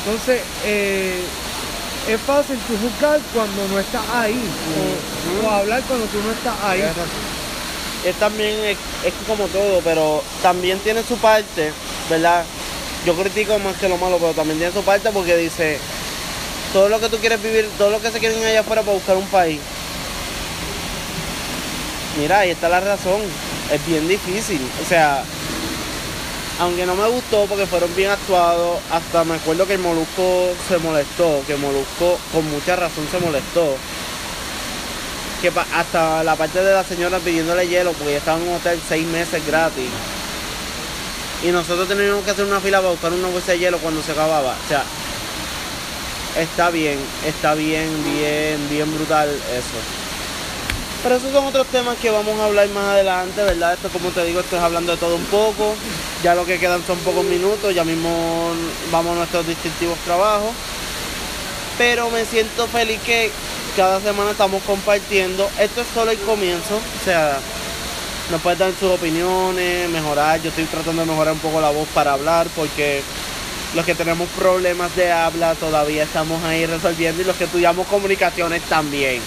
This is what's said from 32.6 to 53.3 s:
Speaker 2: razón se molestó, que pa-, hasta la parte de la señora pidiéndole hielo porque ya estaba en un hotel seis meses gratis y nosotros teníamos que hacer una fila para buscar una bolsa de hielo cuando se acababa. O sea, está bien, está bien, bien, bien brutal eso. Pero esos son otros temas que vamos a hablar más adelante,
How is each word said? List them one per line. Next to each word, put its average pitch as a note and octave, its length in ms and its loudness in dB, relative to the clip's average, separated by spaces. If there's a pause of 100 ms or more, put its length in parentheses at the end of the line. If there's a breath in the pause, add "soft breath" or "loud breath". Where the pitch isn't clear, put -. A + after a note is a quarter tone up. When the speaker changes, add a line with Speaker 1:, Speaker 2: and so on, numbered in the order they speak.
Speaker 2:
razón D#3+ 340 -2
se F3+ 80 -2
molestó, D#3+ 580 2 (1700)
que F3 100 4
pa-, E3 140 0 (100)
hasta D#3+ 480 2
la D#3+ 120 2
parte D#3+ 280 0
de G3 80 6
la F#3+ 120 6
señora F3 340 -2
pidiéndole E3+ 500 2
hielo F3 260 2
porque D3 180 -2
ya C#3+ 80 2
estaba D#3+ 180 0
en E3+ 100 -2
un F3 100 -2
hotel E3+ 300 0
seis D#3+ 200 0
meses E3 400 -2
gratis D3+ 420 2 (1500)
y E3 40 2
nosotros F3 400 0
teníamos G3+ 360 2
que G3 80 -4
hacer G3 140 0
una G3 140 2
fila G3 180 2
para F#3+ 140 4
buscar E3 200 -2
una F3+ 180 0
bolsa F3+ 240 0
de F3 60 2
hielo F3 200 2
cuando D#3 240 -2
se D#3 80 -6
acababa. D3+ 520 2
O - 60 -8
sea, C#3+ 140 2 (1600)
está E3+ 300 2
bien, D3+ 300 0 (280)
está D#3 280 2
bien, D#3 340 0 (260)
bien, D3+ 540 0
bien D3+ 260 0
brutal D#3 340 2
eso. B2 500 -4 (1200)
Pero B3 120 4
esos C4 180 0
son C#4 120 6
otros C4+ 220 2
temas A#3+ 300 0
que A#3 120 0
vamos G#3+ 300 0
a G#3+ 60 2
hablar G3+ 240 4
más G3+ 160 -2
adelante, F#3+ 580 2